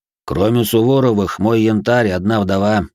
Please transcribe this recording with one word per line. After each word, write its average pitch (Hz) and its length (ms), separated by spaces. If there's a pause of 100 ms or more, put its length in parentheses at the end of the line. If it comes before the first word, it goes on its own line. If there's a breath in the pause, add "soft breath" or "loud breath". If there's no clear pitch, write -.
(260)
«Кроме 113 380
Суворовых, 113 760
мой 110 240
янтарь, 110 460
одна 95 320
вдова, 98 540